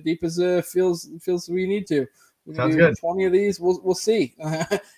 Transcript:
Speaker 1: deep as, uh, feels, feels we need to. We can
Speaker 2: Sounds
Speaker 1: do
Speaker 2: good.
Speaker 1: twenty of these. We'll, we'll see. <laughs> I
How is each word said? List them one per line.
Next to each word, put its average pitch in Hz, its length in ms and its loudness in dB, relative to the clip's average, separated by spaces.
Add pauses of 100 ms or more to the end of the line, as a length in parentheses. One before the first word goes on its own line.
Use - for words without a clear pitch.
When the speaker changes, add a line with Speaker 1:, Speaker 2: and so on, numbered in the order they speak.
Speaker 1:
deep 165 200 -2
as, 170 160 -4
uh, 180 240 2
feels, 180 460 -2 (120)
feels 175 280 -4
we 185 180 -2
need 202 200 -2
to. 135 200 0 (380)
We 156 80 -16
can 127 100 -2
Speaker 2:
Sounds 156 120 2
Speaker 1:
do 160 60 4
Speaker 2:
good. 160 180 6
Speaker 1:
twenty 185 260 -2
of 185 60 2
these. 196 280 2
We'll, 180 240 0
we'll 185 120 0
see. 208 440 0
<laughs> 156 60 -10
I 160 340 -2 (180)